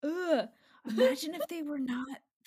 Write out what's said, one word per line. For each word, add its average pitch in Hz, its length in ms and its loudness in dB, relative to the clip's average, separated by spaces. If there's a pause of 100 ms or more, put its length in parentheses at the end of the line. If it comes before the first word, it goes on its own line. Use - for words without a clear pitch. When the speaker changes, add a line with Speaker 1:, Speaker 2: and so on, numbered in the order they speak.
Speaker 1:
ugh. 311 460 2 (380)
Imagine 262 480 2
Speaker 2:
<laughs> 311 60 -4
Speaker 1:
if - 60 -4
they 339 140 -6
were 294 180 -4
not 254 420 -4 (260)